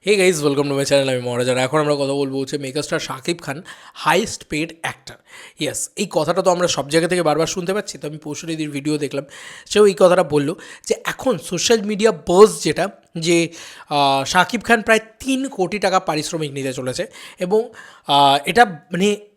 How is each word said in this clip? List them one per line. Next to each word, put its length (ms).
Hey 100
guys, 280
welcome 240
to 100
my 60
channel, 260
আমি 120
মহারাজ। 280
আর 80
এখন 220
আমরা 160
কথা 180
বলবো 260
হচ্ছে 180
মেগাস্টার 420
শাকিব 420
খান, 200
হায়েস্ট 560
পেইড 320
অ্যাক্টর। 320
ইয়েস, 360
এই 140
কথাটা 320
তো 100
আমরা 160
সব 220
জায়গা 180
থেকে 160
বারবার 240
শুনতে 260
পাচ্ছি। 240
তো 100
আমি 100
পরশু 300
দিদির 220
ভিডিও 280
দেখলাম, 280
সেও 220
এই 120
কথাটা 240
বললো 320
যে 100
এখন 320
সোশ্যাল 440
মিডিয়া 300
বাজ 520
যেটা, 260
যে, 320
আহ, 360
শাকিব 380
খান 180
প্রায় 180
তিন 280
কোটি 320
টাকা 200
পারিশ্রমিক 520
নিতে 220
চলেছে 340
এবং, 300
আহ, 380
এটা 200
মানে 520